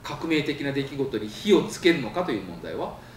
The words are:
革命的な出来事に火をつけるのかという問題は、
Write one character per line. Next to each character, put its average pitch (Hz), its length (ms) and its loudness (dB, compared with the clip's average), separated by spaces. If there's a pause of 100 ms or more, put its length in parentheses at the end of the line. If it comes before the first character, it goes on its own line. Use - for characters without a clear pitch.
革 - 220 -8
命 160 160 2
的 143 200 -4
な 139 100 -2
出 139 120 0
来 139 140 -8
事 127 220 -2
に 107 100 -6
火 - 240 4
を 165 100 8
つ - 160 -8
け 170 140 6
る 143 80 2
の - 80 -4
か 180 140 -2
と 175 80 -2
い 107 80 0
う 90 40 -10
問 87 200 -12
題 85 120 -8
は、 156 220 -6 (200)